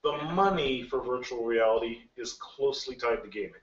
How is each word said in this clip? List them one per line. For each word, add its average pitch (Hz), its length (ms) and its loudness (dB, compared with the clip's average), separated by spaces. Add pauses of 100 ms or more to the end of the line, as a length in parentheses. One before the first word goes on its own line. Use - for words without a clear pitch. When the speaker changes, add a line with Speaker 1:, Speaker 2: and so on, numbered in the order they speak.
Speaker 1:
The 147 80 2
Speaker 2:
Yeah. 156 200 -4
Speaker 1:
money 160 520 2
for 131 160 -2
virtual 123 440 -4
reality 113 580 4 (140)
is 117 180 -8
closely 135 600 -4
tied 120 300 -2
to 101 40 -14
gaming. 98 340 -8